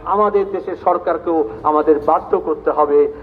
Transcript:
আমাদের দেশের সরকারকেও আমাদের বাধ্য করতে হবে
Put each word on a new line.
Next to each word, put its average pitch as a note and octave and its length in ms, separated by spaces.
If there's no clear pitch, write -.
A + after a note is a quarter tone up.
আমাদের G3+ 460
দেশের F3+ 240
সরকারকেও E3+ 720
আমাদের D3+ 320
বাধ্য F3 340
করতে D3+ 320
হবে C#3+ 400